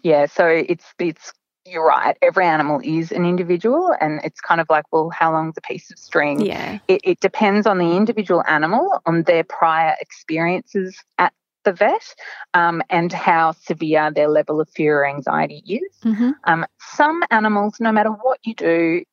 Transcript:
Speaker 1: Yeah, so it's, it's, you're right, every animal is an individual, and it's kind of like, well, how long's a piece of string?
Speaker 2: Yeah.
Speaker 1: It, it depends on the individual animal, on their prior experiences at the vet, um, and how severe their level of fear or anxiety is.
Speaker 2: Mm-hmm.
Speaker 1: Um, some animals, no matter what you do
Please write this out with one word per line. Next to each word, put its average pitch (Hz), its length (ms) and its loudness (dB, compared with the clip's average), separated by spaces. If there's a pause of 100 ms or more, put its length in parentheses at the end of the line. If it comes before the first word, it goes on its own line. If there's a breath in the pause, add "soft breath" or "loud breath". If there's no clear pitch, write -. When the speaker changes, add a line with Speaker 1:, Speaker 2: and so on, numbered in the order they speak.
Speaker 1:
Yeah, 147 240 4
so 175 200 0
it's, 165 380 0 (140)
it's, - 340 -6 (320)
you're 170 220 -2
right, 135 360 2
every 180 220 2
animal 151 380 2
is 165 300 -4
an 175 120 0
individual, 180 760 0
and 151 240 -2
it's - 160 -10
kind 165 200 0
of 160 80 -4
like, 151 220 2
well, 160 200 0
how 165 220 0
long's 160 240 -4
a - 40 -12
piece - 320 -14
of - 60 -20
string? - 460 -2
Speaker 2:
Yeah. - 340 -6 (100)
Speaker 1:
It, 190 160 2
it 180 160 0
depends 202 460 0
on 196 120 2
the 170 180 2
individual 208 520 0
animal, 190 580 0
on 165 180 0
their 165 200 2
prior 160 560 0
experiences 180 960 -6 (200)
at 180 140 0 (320)
the 196 80 2
vet, 254 420 -2 (400 loud breath)
um, 170 360 2
and 170 220 0
how 165 400 2
severe 156 580 -2
their 147 180 0
level 151 320 0
of 156 100 -4
fear 151 320 0
or 143 40 2
anxiety 147 600 -4
is. 311 360 -8
Speaker 2:
Mm-hmm. 226 280 0 (140)
Speaker 1:
Um, 165 220 0 (140)
some 311 500 0
animals, 214 480 0
no 226 140 0
matter 220 180 2
what 220 340 -4
you 226 100 -6
do 165 580 0